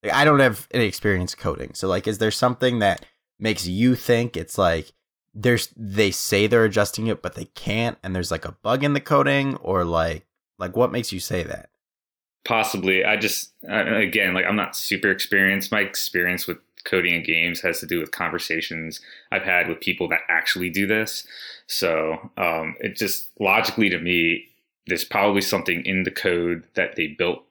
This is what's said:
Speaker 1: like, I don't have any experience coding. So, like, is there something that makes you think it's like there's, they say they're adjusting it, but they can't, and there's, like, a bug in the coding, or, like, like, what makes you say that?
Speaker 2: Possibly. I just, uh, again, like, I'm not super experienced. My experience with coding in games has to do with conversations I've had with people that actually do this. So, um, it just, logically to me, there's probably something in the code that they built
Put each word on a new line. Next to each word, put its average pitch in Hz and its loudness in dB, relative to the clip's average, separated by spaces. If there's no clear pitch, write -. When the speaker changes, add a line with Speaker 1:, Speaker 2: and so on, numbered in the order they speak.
Speaker 1:
like, 104 -2
I 135 4
don't 147 6
have 123 4
any 120 2
experience 92 0
coding. - -6
So, 95 -4
like, 95 0
is 107 -2
there 110 2
something 123 2
that 98 2
makes 104 -2
you 117 4
think 117 0
it's 80 -8
like 82 0
there's, 117 2
they 101 0
say 104 2
they're 113 6
adjusting 107 0
it, 113 -4
but 87 -8
they 85 -10
can't, 113 -4
and 92 -6
there's, 90 -2
like, 82 -6
a - -10
bug 131 0
in 147 2
the 139 0
coding, 139 2
or, 90 0
like, 82 0
like, 92 -8
what 123 2
makes 120 -4
you 92 -8
say 90 -4
that? - -10
Speaker 2:
Possibly. 95 2
I 107 4
just, - -2
uh, 104 0
again, 98 2
like, 92 0
I'm 101 0
not - -2
super - -2
experienced. 98 0
My 104 2
experience 90 -2
with 85 -6
coding 90 2
in 82 -2
games 82 0
has 87 -2
to - -10
do 87 -2
with 78 -6
conversations 82 -6
I've 98 -2
had 87 0
with 82 -4
people 90 -4
that 85 -2
actually 90 0
do 95 0
this. 107 -2
So, 80 -2
um, 82 -2
it 101 -6
just, - -4
logically 107 2
to 87 0
me, 82 0
there's 87 -2
probably 101 2
something 92 -2
in 95 0
the 92 -2
code 87 0
that - -2
they 82 -2
built 85 -2